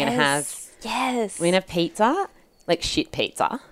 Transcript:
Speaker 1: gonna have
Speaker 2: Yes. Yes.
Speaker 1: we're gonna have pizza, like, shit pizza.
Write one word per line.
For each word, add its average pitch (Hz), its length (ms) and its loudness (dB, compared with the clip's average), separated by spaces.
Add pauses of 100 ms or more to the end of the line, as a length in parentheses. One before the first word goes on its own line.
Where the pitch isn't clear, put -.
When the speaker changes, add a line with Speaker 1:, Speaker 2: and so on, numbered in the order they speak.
Speaker 1:
gonna 196 80 2
have 147 320 2
Speaker 2:
Yes. - 260 -12 (140)
Yes. 240 560 -2
Speaker 1:
we're 170 60 2
gonna 175 120 4
have 185 100 -2
pizza, 214 600 0 (380)
like, 170 160 0
shit - 300 -2
pizza. - 480 -2 (120)